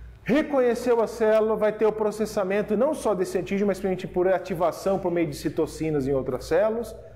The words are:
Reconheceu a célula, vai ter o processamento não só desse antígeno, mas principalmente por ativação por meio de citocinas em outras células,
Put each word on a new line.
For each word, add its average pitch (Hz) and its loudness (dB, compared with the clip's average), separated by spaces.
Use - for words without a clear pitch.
Reconheceu 247 2
a 208 2
célula, 220 2
vai 208 2
ter 214 2
o 214 4
processamento 208 -2
não 285 2
só 214 0
desse 185 -2
antígeno, 196 -2
mas 190 0
principalmente 185 -2
por 180 0
ativação 180 0
por 180 -2
meio 170 0
de 143 -6
citocinas 151 -2
em 143 0
outras 127 -2
células, 220 0